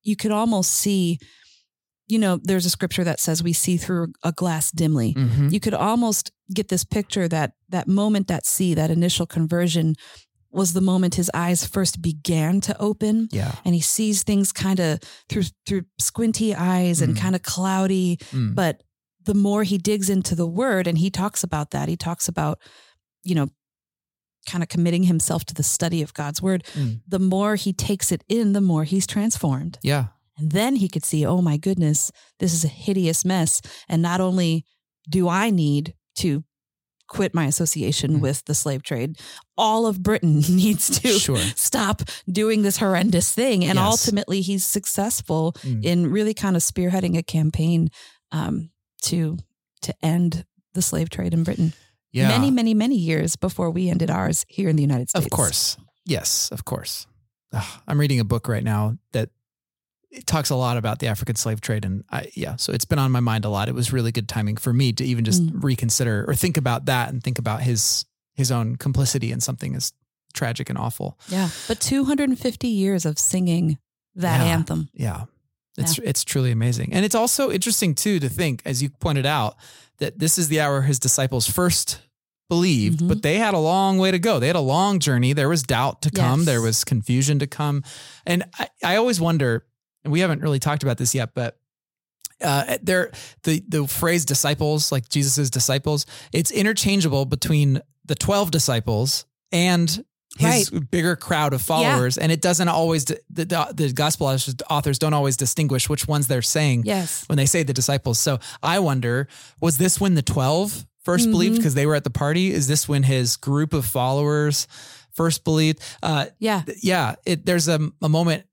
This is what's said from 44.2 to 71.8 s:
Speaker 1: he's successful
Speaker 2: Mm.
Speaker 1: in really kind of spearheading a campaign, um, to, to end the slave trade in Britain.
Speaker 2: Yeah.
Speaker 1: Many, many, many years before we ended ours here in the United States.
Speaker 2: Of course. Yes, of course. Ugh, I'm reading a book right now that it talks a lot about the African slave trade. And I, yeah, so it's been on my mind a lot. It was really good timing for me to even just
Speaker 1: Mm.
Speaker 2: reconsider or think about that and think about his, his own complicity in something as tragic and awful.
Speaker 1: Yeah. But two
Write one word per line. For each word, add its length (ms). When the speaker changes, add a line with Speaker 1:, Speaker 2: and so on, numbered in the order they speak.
Speaker 1:
he's 240
successful 880
Speaker 2:
Mm. 200
Speaker 1:
in 240
really 260
kind 220
of 80
spearheading 540
a 60
campaign, 640
um, 380
to, 340
to 120
end 400
the 80
slave 280
trade 240
in 100
Britain. 300
Speaker 2:
Yeah. 180
Speaker 1:
Many, 220
many, 220
many 220
years 400
before 360
we 180
ended 200
ours 380
here 220
in 60
the 60
United 280
States. 160
Speaker 2:
Of 60
course. 460
Yes, 460
of 140
course. 400
Ugh, 340
I'm 120
reading 200
a 60
book 220
right 160
now 340
that 160
it 140
talks 240
a 60
lot 200
about 220
the 100
African 280
slave 260
trade. 240
And 240
I, 240
yeah, 220
so 180
it's 100
been 140
on 140
my 80
mind 260
a 40
lot. 200
It 60
was 180
really 180
good 160
timing 300
for 160
me 200
to 120
even 180
just 220
Speaker 1:
Mm. 180
Speaker 2:
reconsider 640
or 60
think 240
about 300
that 220
and 140
think 140
about 240
his, 440
his 180
own 240
complicity 560
in 80
something 360
as 180
tragic 340
and 120
awful. 480
Speaker 1:
Yeah. 220
But 120
two 260